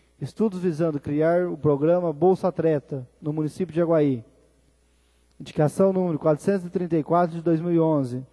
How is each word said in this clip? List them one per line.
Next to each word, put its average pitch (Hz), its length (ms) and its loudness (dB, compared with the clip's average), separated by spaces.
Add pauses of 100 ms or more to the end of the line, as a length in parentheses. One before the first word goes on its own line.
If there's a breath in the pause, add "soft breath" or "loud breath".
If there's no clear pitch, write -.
(200)
Estudos 185 400 -4
visando 165 400 -2
criar 160 480 0
o 170 100 -6
programa 156 540 2
Bolsa 180 380 2
Atleta 151 580 -2 (140)
no 156 100 -4
município 156 420 -4
de 170 80 0
Aguaí. 151 440 2 (1120)
Indicação 165 540 0
número 180 260 -2
quatrocentos 175 480 0
e - 20 -10
trinta 170 280 -2
e 143 60 0
quatro 170 340 0
de 165 40 -8
dois 165 200 0
mil 175 100 -4
e 165 80 2
onze. 135 540 0